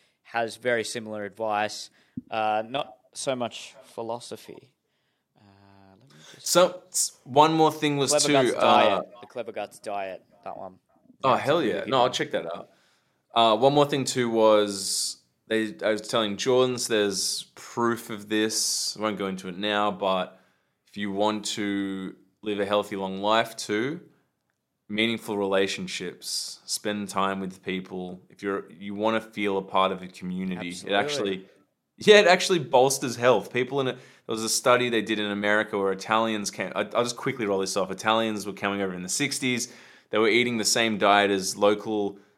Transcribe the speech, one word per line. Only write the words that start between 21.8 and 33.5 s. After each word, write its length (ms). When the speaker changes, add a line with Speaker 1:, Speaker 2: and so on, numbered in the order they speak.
Speaker 2:
live 180
a 60
healthy, 300
long 240
life 340
too, 460
meaningful 480
relationships, 1300
spend 460
time 300
with 220
people. 680
If 120
you're, 300
you 220
wanna 260
feel 380
a 40
part 300
of 100
a 60
community, 600
it 240
Speaker 1:
Absolutely. 40
Speaker 2:
actually, 500
yeah, 220
it 60
actually 340
bolsters 560
health. 360